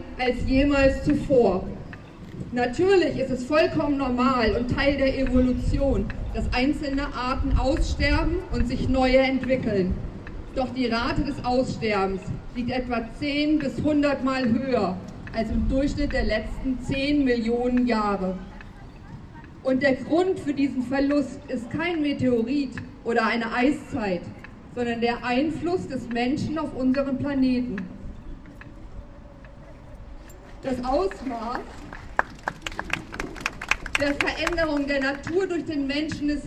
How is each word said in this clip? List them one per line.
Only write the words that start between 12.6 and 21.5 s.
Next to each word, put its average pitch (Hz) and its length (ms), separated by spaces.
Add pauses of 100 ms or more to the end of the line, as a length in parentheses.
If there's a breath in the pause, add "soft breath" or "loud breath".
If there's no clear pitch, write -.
etwa 247 300 (180)
zehn 294 400
bis 269 240
hundert 285 400
Mal 262 240
höher 226 480 (400)
als 226 140
im 226 180
Durchschnitt 285 460
der 247 100
letzten 226 580
zehn 277 440
Millionen 240 640
Jahre. 202 500 (1300)
Und 262 200
der 269 120
Grund 330 440
für 285 140
diesen 262 300
Verlust 277 560 (100)
ist 247 220